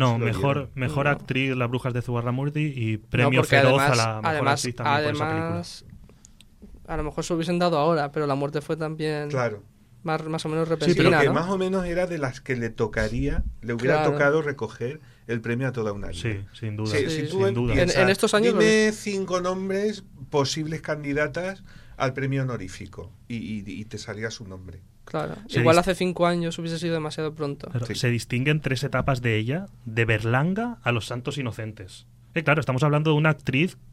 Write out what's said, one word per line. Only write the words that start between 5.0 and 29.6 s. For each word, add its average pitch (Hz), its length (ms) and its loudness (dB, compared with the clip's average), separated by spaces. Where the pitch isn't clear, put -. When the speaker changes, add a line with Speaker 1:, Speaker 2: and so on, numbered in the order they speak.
Speaker 1:
por 147 120 0
esa 151 140 -2
película. 160 200 -2
Speaker 3:
además, 170 360 -8
a 165 100 -6
lo 156 60 -2
mejor 151 200 -4
se 180 100 -2
lo 165 40 2
hubiesen 175 220 0
dado 175 180 4
ahora, 147 340 2
pero 151 160 0
la 139 80 2
muerte 143 260 -2
fue - 160 -4
también 156 520 -4
Speaker 2:
Claro. 120 340 -2
Speaker 3:
más, 156 220 -2
más 160 200 -4
o 156 40 -2
menos 160 180 0
Speaker 1:
Sí, 165 80 0
pero 151 120 -10
Speaker 3:
repentina, 170 220 6
Speaker 2:
Pero 156 120 6
que 143 60 6
Speaker 3:
¿no? 131 60 2
Speaker 2:
más 160 160 0
o 196 80 0
menos 185 280 0
era 175 220 0
de 175 100 -4
las 135 240 -4
que 131 140 -4
le 117 140 -2
tocaría, 113 760 0
le 113 120 -4
hubiera 123 240 2
Speaker 3:
Claro. 151 160 4
Speaker 2:
tocado 147 280 4
recoger 139 580 -6
el 117 140 -2
premio 117 260 0
a 123 60 0
toda 110 180 -2
una 101 160 -6
vida. 87 140 -8
Speaker 1:
Sí, 107 180 -2
sin 107 240 -6
duda, 107 180 0
Speaker 2:
Sí, - 140 2
Speaker 3:
Sí. 160 160 -2
Speaker 2:
si - 60 -6
tú 190 140 2
Speaker 1:
sin 196 80 2
duda. 190 200 0
Speaker 3:
En, 180 40 4
Speaker 2:
piensas, 180 240 4
Speaker 3:
en 190 80 6
estos 202 240 2
años 220 200 4
lo 208 80 2
Speaker 2:
"Dime 214 260 6
Speaker 3:
es. 214 80 0
Speaker 2:
cinco 190 460 -2
nombres 190 600 -2
posibles 151 520 0
candidatas 151 840 -4
al 131 160 0
premio 135 300 -2
honorífico", 95 680 -8
y, 117 80 -8
y, 104 320 -6
y 104 180 -10
te 104 120 -12
salía 110 340 -8
su 107 160 -14
nombre. 92 320 -14
Speaker 3:
Claro. 156 320 -6
Speaker 1:
Se - 140 -2
Speaker 3:
Igual 160 160 6
Speaker 1:
dis- - 20 8
Speaker 3:
hace 180 160 2
cinco 175 320 0
años 170 320 -2
hubiese 165 200 -6
sido 165 140 -2
demasiado 156 400 -4
pronto. 147 360 -8
Speaker 1:
Claro, 117 160 -4
Speaker 2:
Sí. - 100 -6
Speaker 1:
se 127 140 0
distinguen 127 520 0
tres 131 220 -2
etapas 131 380 0
de 117 160 2
ella, 139 300 -2